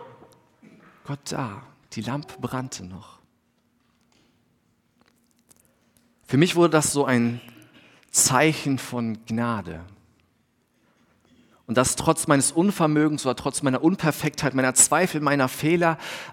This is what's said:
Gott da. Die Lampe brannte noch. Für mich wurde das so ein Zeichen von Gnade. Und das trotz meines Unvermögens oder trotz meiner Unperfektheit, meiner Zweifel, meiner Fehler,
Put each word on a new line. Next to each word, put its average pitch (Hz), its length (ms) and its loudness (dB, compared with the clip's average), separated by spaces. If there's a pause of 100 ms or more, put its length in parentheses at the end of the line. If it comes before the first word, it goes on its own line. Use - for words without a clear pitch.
(1040)
Gott 143 160 -10 (100)
da. 131 320 -8 (300)
Die 113 80 -10
Lampe 139 400 -8
brannte 127 440 -8
noch. 92 340 -18 (3000)
Für 135 120 0
mich 165 180 4
wurde 170 140 6
das 151 220 2
so 143 120 0
ein 120 380 0 (680)
Zeichen 139 680 2
von 113 480 -6
Gnade. 104 580 -4 (1800)
Und 113 100 -2
das 127 200 2
trotz - 300 0
meines 139 260 2
Unvermögens 156 760 2
oder 123 100 -2
trotz - 260 -6
meiner 131 200 0
Unperfektheit, 151 720 0
meiner 131 200 2
Zweifel, 156 460 2
meiner 143 280 2
Fehler, 165 500 0 (340)